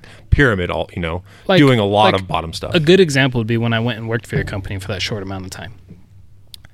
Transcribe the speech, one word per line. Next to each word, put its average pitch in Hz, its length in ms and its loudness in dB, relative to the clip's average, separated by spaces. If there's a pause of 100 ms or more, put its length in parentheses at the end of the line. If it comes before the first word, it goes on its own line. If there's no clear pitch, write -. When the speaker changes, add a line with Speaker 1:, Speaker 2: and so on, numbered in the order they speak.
(320)
Speaker 1:
pyramid, 101 380 2
all, 82 240 -4
you 90 80 -6
know, 85 220 -6 (240)
Speaker 2:
Like, 185 120 4
Speaker 1:
doing 131 200 6
a 104 60 2
lot 104 260 4
Speaker 2:
like, 98 120 0
Speaker 1:
of 90 40 -14
bottom 82 240 -4
stuff. - 240 -8
Speaker 2:
a 180 60 4
good 175 180 4
example 135 400 2
would 110 80 -2
be 117 100 0
when 117 140 0
I 113 80 0
went 113 200 -4
and 113 100 -10
worked 117 180 -4
for - 80 -8
your 101 80 -2
company 101 340 -8
for 95 120 -10
that 95 120 -6
short 104 220 -6
amount 95 220 -10
of 95 60 -14
time. - 240 -16 (1000)